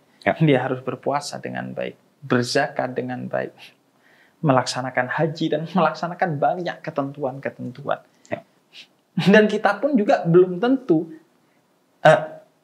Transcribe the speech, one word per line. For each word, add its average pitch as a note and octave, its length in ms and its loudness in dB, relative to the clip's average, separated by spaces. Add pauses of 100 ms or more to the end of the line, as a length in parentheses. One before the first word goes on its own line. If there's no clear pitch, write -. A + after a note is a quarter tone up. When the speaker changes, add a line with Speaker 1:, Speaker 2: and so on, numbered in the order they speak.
(200)
Speaker 1:
Ya. G2 160 2
Speaker 2:
Dia D3 240 4
harus B2+ 200 -4
berpuasa - 580 -6
dengan - 320 -8
baik. - 240 -8 (260)
Berzakat B2+ 760 -2
dengan B2+ 320 -8
baik. C3 240 -6 (880)
Melaksanakan B2+ 720 0
haji D#3 380 -2
dan D#3 180 -2
melaksanakan E3+ 720 -2
banyak E3 440 -2
ketentuan-ketentuan. C#3 1160 -8 (300)
Speaker 1:
Ya. - 120 -8 (800)
Speaker 2:
Dan G3+ 280 8
kita G#3 300 0
pun D4 180 0
juga G#3 280 2
belum F3+ 360 4
tentu, A#3 520 0 (880)
eh, D3+ 200 6 (420)